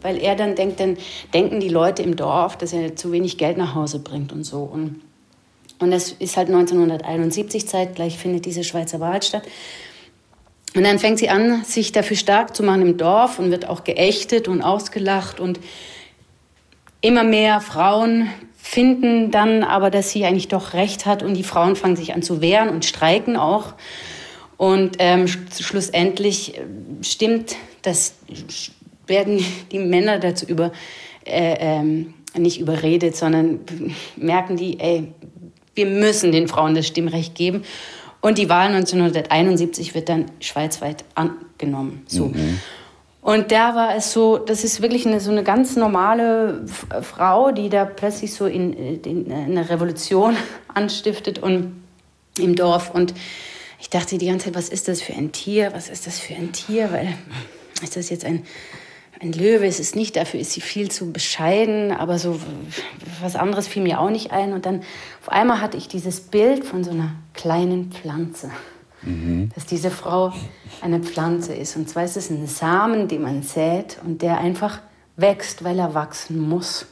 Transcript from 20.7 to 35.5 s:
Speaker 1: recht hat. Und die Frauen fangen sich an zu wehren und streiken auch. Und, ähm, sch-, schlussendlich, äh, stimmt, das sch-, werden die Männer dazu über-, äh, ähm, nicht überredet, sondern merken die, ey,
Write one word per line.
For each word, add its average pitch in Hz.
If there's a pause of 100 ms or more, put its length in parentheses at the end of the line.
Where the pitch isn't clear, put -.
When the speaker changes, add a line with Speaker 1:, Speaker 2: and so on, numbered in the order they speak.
Speaker 1:
recht 196
hat. 202
Und 202
die 185
Frauen 185
fangen 185
sich 165
an 170
zu 165
wehren 202
und 165
streiken 208
auch. 196 (840)
Und, 190
ähm, 180
sch-, -
schlussendlich, 190
äh, - (400)
stimmt, 226 (260)
das - (180)
sch-, - (380)
werden 196 (280)
die 196
Männer 185
dazu 175
über-, 170 (540)
äh, 165
ähm, 156 (240)
nicht 175
überredet, 160
sondern 160 (560)
merken 185
die, 175
ey, 165 (640)